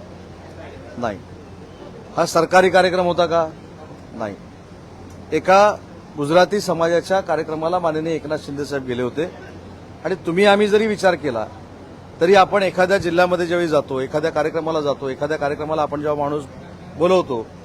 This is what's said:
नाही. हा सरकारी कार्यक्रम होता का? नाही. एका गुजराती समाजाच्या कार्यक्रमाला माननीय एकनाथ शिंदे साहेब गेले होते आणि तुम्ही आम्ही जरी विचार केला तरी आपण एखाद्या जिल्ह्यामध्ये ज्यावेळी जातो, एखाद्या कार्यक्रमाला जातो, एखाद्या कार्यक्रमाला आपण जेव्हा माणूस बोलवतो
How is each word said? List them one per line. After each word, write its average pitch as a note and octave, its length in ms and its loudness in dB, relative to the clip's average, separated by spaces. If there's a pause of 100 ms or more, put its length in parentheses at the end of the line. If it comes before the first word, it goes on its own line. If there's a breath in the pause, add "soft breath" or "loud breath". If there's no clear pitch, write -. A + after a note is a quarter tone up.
(960)
नाही. A2 220 -6 (1000)
हा E3 80 2
सरकारी F3 440 4
कार्यक्रम F3+ 360 4
होता F3 200 2
का? E3 220 2 (680)
नाही. G#2 220 -6 (960)
एका F#3+ 440 6 (420)
गुजराती F3 440 4
समाजाच्या E3+ 580 0
कार्यक्रमाला D#3+ 600 -2
माननीय D#3+ 340 -2
एकनाथ D3+ 320 -4
शिंदे C#3+ 200 -8
साहेब C#3 200 -6
गेले B2 160 -4
होते C#3 300 -4 (760)
आणि F3+ 100 -2
तुम्ही E3+ 300 0
आम्ही G#3 220 6
जरी G#3+ 200 4
विचार F#3+ 280 2
केला B2+ 300 -4 (760)
तरी F3+ 140 6
आपण G3 280 4
एखाद्या F#3 340 2
जिल्ह्यामध्ये F3 480 2
ज्यावेळी F3 220 0
जातो, C#3 320 0
एखाद्या D3+ 320 -2
कार्यक्रमाला D#3 500 -2
जातो, C#3 280 -4
एखाद्या D3 280 -4
कार्यक्रमाला D3+ 440 -2
आपण D3 200 -4
जेव्हा D3 220 -2
माणूस D3 200 -4 (540)
बोलवतो D#3+ 500 2 (180)